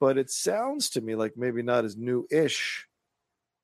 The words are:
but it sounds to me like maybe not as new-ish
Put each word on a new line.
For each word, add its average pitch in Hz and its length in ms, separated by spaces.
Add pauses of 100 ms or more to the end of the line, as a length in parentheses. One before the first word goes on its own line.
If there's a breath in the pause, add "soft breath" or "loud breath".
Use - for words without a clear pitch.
but 135 180
it 131 120
sounds 247 600
to 123 100
me 110 140
like 110 220
maybe 120 260
not 120 220
as 104 120
new-ish 123 920 (760)